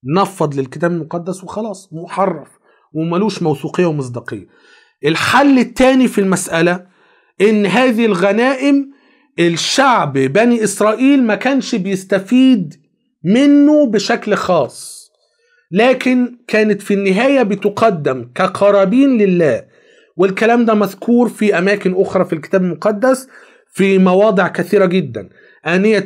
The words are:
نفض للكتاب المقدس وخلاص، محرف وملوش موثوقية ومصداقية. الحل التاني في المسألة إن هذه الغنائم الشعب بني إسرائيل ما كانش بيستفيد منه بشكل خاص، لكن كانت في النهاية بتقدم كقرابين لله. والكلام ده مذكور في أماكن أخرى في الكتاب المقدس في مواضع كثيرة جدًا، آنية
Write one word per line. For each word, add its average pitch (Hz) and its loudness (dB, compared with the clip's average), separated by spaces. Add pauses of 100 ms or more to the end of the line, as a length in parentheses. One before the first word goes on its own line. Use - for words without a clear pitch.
(160)
نفض 185 -2
للكتاب 147 -4
المقدس 175 -8
وخلاص، 208 -12
محرف 175 -6 (460)
وملوش 170 -2
موثوقية 156 -2
ومصداقية. 123 -8 (580)
الحل 254 2
التاني 254 2
في - -2
المسألة 180 -2 (560)
إن 214 2
هذه 233 0
الغنائم 254 0 (480)
الشعب 170 0
بني 202 0
إسرائيل 220 2
ما 214 0
كانش 254 -2
بيستفيد 196 0 (400)
منه 285 4
بشكل 214 -2
خاص، - -4 (600)
لكن 247 0 (100)
كانت 214 0
في - -4
النهاية 208 0
بتقدم 185 -2
كقرابين 202 2
لله. 175 2 (540)
والكلام 214 0
ده 220 2
مذكور 214 0
في 202 -2
أماكن 190 0
أخرى 190 -2
في 185 -6
الكتاب 175 -2
المقدس 208 -2 (460)
في 196 2
مواضع 190 2
كثيرة 185 0
جدًا، 135 -4 (380)
آنية 196 0